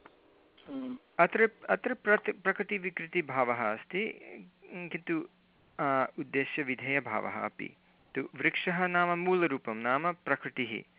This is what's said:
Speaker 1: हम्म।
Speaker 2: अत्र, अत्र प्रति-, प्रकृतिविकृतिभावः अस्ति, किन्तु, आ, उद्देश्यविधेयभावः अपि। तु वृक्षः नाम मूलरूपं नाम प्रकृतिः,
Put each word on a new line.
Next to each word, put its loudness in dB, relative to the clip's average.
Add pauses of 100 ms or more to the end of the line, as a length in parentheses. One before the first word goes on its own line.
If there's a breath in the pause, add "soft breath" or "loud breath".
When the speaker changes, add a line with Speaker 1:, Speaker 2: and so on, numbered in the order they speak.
(680)
Speaker 1:
हम्म। -6 (220)
Speaker 2:
अत्र, 6 (200)
अत्र 0
प्रति-, 2
प्रकृतिविकृतिभावः 0
अस्ति, -6 (720)
किन्तु, -4 (500)
आ, 2 (140)
उद्देश्यविधेयभावः -2
अपि। -8 (400)
तु -4
वृक्षः 0
नाम 2
मूलरूपं 2
नाम 0
प्रकृतिः, -4 (160)